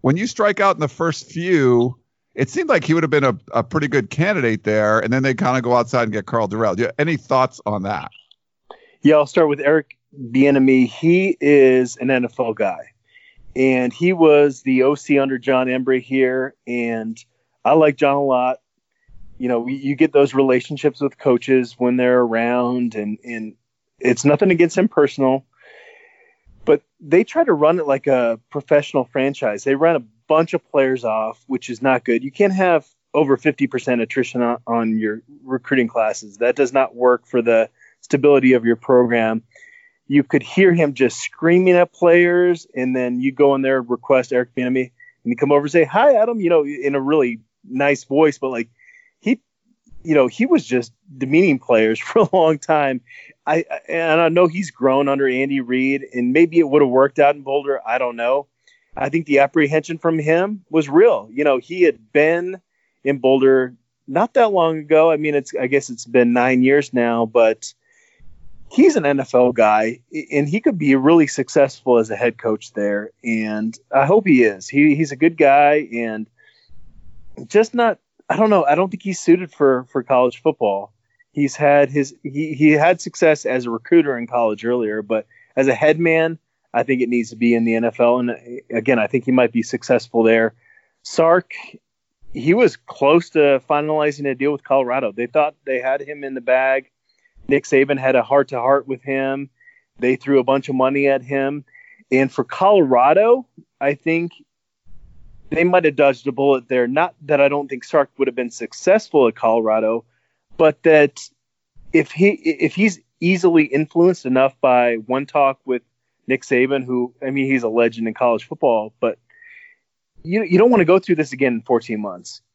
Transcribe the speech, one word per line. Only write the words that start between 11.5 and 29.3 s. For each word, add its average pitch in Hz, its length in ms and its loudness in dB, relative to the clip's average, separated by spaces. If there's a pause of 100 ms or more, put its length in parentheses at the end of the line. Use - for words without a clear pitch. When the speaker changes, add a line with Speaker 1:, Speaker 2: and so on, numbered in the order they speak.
Speaker 2:
an 127 140 -6
N 127 140 0
F - 140 -10
L 113 160 -4
guy, 92 380 -6 (640)
and 127 360 0
he 175 200 0
was 147 500 4
the 131 220 2
O 151 100 2
C 143 240 -2
under 135 200 -2
John 127 280 -2
Embry 127 340 -2
here, 131 540 -2 (120)
and 117 520 -6 (460)
I 127 100 2
like 151 220 2
John 139 200 0
a 143 80 -2
lot. 127 340 -2 (800)
You 127 100 -6
know, 120 120 -2
we, 123 140 -8
you 139 220 -6
get 156 160 0
those 139 220 2
relationships 135 680 -2
with 139 180 -4
coaches 127 600 -2
when 123 180 0
they're 123 240 2
around, 120 760 -2
and, 104 300 -8
and 113 300 -14 (440)
it's 123 260 -2
nothing 147 260 2
against 170 280 2
him 196 100 0
personal, 135 560 0 (1200)
but 151 180 2 (180)
they 170 240 2
try 330 200 -2
to 269 80 0
run 156 260 2
it 160 80 -6
like 135 200 -2
a 123 320 0 (120)
professional 147 540 -2
franchise. 131 600 -4